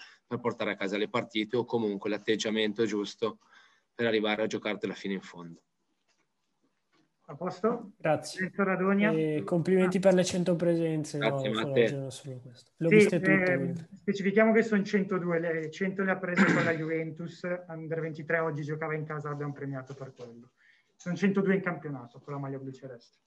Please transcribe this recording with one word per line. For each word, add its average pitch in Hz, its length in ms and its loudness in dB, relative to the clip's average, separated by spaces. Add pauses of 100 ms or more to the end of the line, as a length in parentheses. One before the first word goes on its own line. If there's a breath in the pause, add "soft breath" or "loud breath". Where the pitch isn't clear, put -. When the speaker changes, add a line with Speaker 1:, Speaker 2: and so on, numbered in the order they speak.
(280 loud breath)
Speaker 1:
per 120 120 -4
portare 110 320 -2
a 98 40 -4
casa 101 220 -4
le 104 120 0
partite 113 480 -2
o 117 80 0
comunque 104 440 -2
l'atteggiamento 107 760 0
giusto 104 540 -4 (540 soft breath)
per 117 140 -2
arrivare 107 360 2
a 110 40 2
giocartela 101 460 -4
fino 98 200 -6
in 92 80 -4
fondo. 85 400 -16 (1600)
Speaker 2:
A 151 100 -14
posto? 214 600 -4
Speaker 3:
Grazie. 160 480 -2
Speaker 2:
Enzo 196 180 -2
Radogna. 196 480 4
Speaker 3:
E 156 340 0
complimenti 180 540 4
per 190 140 8
le 185 120 4
cento 180 300 0
presenze. 165 640 0
Speaker 1:
Grazie, 139 320 0
Speaker 3:
No, 110 120 0
Speaker 1:
Matteo. 143 100 -2
Speaker 3:
solo 123 140 6
oggi 139 100 0
non 135 160 -6
solo 127 280 -14
questo. 123 380 -20
L'ho 165 120 0
Speaker 2:
Sì, 208 60 8
Speaker 3:
viste 202 240 8
tutte, 190 120 2
Speaker 2:
ehm, 180 260 2
Speaker 3:
quindi. 175 300 -4 (140)
Speaker 2:
specifichiamo 196 500 2
che 226 120 6
sono 214 200 2
centodue, 175 560 0
le 160 320 -2
cento 190 320 -4
le 190 80 2
ha 180 60 0
prese 175 340 2
con 165 120 2
la 165 120 2
Juventus, 160 720 -6 (200)
under 160 340 -6
ventitré, 160 380 -2
oggi 156 240 -2
giocava 156 320 -4
in 151 100 -4
casa, 151 240 -6
l'abbiamo 143 240 -6
premiato 139 400 -10
per 131 200 -14
quello. 117 380 -18 (440 soft breath)
Sono 180 200 -6
centodue 196 400 2
in 175 60 0
campionato 143 580 -8
con 143 140 -12
la 143 60 -6
maglia 139 180 -6
blu 135 140 -12
celeste. 131 560 -18